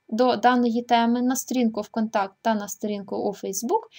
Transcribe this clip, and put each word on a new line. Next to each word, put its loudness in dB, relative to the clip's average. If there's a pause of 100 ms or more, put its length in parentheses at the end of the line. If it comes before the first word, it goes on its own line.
до 2
даної 2
теми 2
на 0
сторінку 0
ВКонтакт -4
та 0
на -6
сторінку -6
у -4
Facebook -4 (200)